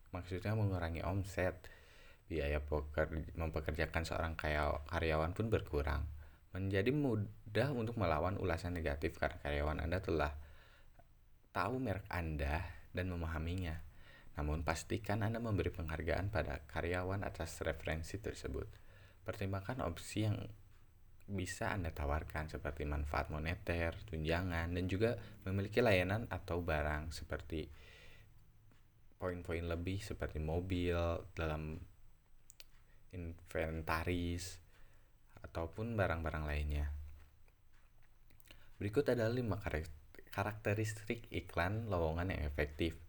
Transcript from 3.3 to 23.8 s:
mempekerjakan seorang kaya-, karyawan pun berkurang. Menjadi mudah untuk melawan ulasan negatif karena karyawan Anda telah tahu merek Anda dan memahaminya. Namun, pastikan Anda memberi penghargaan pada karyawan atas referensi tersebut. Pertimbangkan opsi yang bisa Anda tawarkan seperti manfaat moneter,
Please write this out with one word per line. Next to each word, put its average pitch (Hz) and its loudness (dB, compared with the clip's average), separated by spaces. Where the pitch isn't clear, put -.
mempekerjakan 80 0
seorang 80 -2
kaya-, 76 2
karyawan 82 4
pun 110 0
berkurang. 71 2
Menjadi 98 4
mudah 120 2
untuk 113 0
melawan 87 4
ulasan 87 0
negatif 78 0
karena - 0
karyawan 73 2
Anda 90 0
telah 76 4
tahu 110 0
merek 98 0
Anda 78 0
dan 90 0
memahaminya. 82 -2
Namun, 76 2
pastikan 98 0
Anda 113 0
memberi 95 2
penghargaan 80 0
pada 76 0
karyawan 92 0
atas - -4
referensi 80 0
tersebut. - -4
Pertimbangkan 98 -2
opsi - -2
yang 107 2
bisa 98 -2
Anda 82 0
tawarkan 76 0
seperti 73 -4
manfaat 73 0
moneter, 85 0